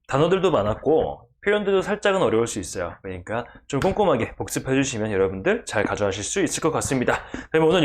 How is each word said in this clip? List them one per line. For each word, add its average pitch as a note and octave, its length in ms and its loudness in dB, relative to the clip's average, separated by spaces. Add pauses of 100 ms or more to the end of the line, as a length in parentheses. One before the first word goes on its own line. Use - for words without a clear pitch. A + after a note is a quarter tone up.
단어들도 F3 420 2
많았고 A2 760 0 (160)
표현들도 G3+ 380 2
살짝은 G3 420 0
어려울 A2+ 240 2
수 A2 120 -6
있어요. F2 440 -8
그러니까 G2 420 -8 (220)
좀 C#3 140 -4
꼼꼼하게 F3 540 0
복습해주시면 B2 760 -2
여러분들 F#2+ 540 0
잘 G#2 180 0
가져가실 G2 400 -2
수 - 180 -2
있을 - 220 -2
것 D#3+ 80 2
같습니다. A#2+ 520 -2 (280)
그럼 D#3+ 160 4
오늘 E3+ 180 4